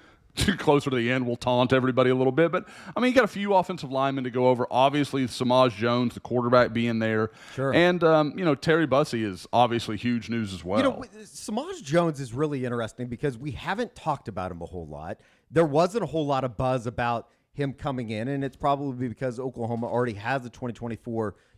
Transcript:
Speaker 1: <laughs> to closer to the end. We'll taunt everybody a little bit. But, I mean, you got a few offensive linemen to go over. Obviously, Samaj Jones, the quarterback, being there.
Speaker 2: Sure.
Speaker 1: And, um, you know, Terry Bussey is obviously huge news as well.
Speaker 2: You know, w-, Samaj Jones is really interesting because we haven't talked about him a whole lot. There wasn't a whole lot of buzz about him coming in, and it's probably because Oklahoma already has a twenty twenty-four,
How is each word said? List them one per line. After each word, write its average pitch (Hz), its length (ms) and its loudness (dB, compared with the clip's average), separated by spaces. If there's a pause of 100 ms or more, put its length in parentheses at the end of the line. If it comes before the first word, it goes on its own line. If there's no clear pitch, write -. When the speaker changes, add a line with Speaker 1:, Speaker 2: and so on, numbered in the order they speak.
(120)
Speaker 1:
<laughs> - 240 -20
to - 200 0
closer 143 360 4
to 131 40 0
the 120 160 0
end. 127 140 0
We'll 120 120 -2
taunt 127 360 2
everybody 127 380 4
a 127 40 4
little 131 160 2
bit. 160 200 4
But, - 160 -4 (280)
I 208 40 -2
mean, 247 100 4
you 247 60 0
got 254 80 6
a 202 40 2
few 202 280 0
offensive 175 360 0
linemen 135 340 0
to 127 40 -4
go 127 200 2
over. 123 200 2
Obviously, 139 560 2
Samaj 123 500 2
Jones, 120 380 0
the - 60 -12
quarterback, 120 520 4
being 117 280 0
there. 110 320 0 (240)
Speaker 2:
Sure. 135 180 -2
Speaker 1:
And, 175 300 4
um, 156 340 4
you 185 80 -2
know, 151 80 4
Terry 160 320 2
Bussey 131 380 0
is 95 280 -6
obviously 117 460 2
huge 120 320 -4
news 110 240 -4
as 85 100 -12
well. 92 140 0
Speaker 2:
You 262 60 2
know, 269 80 2
w-, - 180 -12 (160)
Samaj 302 560 -8
Jones 160 380 0
is 127 120 -10
really 143 320 -4
interesting 120 440 -6
because 120 320 -6
we 143 120 -8
haven't 196 440 -6
talked - 320 -6
about 92 240 -8
him 85 100 -12
a 85 60 -12
whole 85 200 -12
lot. 76 320 -12 (300)
There 160 160 4
wasn't 180 380 0
a 151 40 -6
whole 147 200 -4
lot 135 160 0
of 123 120 -6
buzz 131 300 -2
about 120 440 -4 (240)
him 139 200 -4
coming 127 380 -6
in, 110 160 -4
and 139 160 -4
it's 131 120 -6
probably 139 520 -2
because 120 320 -6
Oklahoma 117 480 -4
already 117 260 0
has 123 320 -4
a 117 60 -10
twenty 120 220 -10
twenty-four, 113 600 -6 (240)